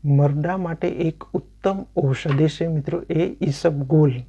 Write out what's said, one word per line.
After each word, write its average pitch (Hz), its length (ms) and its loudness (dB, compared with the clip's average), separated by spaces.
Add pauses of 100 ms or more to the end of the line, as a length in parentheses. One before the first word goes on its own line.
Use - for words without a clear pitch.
મરડા 143 520 2
માટે 175 320 -4
એક 165 440 -4
ઉત્તમ - 460 -4 (180)
ઔષધિ 139 520 0
છે 160 180 -4
મિત્રો, 156 440 -4
એ 165 300 0
ઈસબગુલ 143 720 2 (160)